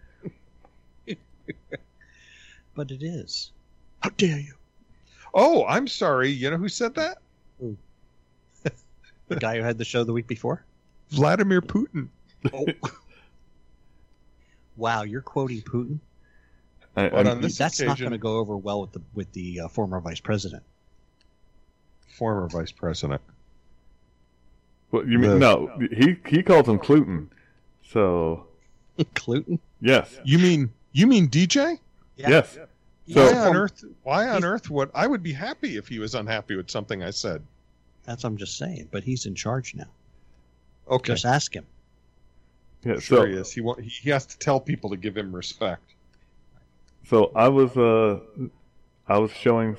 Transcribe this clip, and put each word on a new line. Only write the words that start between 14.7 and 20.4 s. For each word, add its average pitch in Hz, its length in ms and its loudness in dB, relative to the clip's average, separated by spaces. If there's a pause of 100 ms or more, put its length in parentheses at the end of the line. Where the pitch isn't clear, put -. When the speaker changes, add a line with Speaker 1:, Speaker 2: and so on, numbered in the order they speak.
Speaker 2:
Wow, 113 260 -2
you're 107 180 -10
quoting 127 400 -6
Putin? 123 380 -6 (920)
Speaker 3:
I, 98 140 0
Speaker 1:
But - 120 0
Speaker 3:
I'm 123 160 2
Speaker 1:
on 120 40 -6
this 160 160 -4
Speaker 2:
That's - 240 -2
not 135 120 -2
Speaker 1:
occasion 127 160 -6
Speaker 2:
gonna 117 100 -6
go 110 180 -4
over 107 220 -4
well 101 240 -4
with 95 100 -14
the, 90 80 -16 (140)
with 98 180 -10
the, 90 280 -10
uh, 82 80 -10
former 92 320 -6
vice 82 200 -10
president. - 420 -6 (1600)